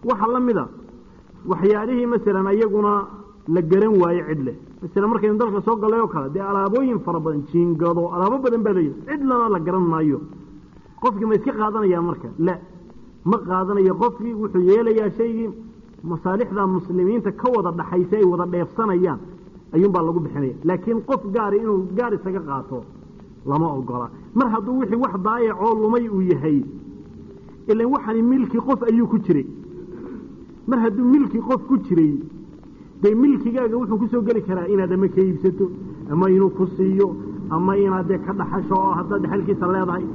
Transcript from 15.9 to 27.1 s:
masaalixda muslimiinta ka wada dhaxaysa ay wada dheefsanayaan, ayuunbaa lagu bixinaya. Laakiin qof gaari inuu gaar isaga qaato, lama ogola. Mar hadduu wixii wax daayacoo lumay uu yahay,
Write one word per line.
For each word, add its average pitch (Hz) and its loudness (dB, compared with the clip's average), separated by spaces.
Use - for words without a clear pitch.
masaalixda 190 -2
muslimiinta 185 0
ka 247 -4
wada 180 0
dhaxaysa 180 -2
ay 214 6
wada 175 2
dheefsanayaan, 180 0
ayuunbaa 180 4
lagu 170 0
bixinaya. 139 -4
Laakiin 185 0
qof 269 -2
gaari 202 0
inuu 202 0
gaar 240 0
isaga 190 -4
qaato, 135 -8
lama 156 0
ogola. 120 -6
Mar 254 2
hadduu 226 -2
wixii 220 0
wax 240 -2
daayacoo 220 0
lumay 226 2
uu 196 0
yahay, 151 2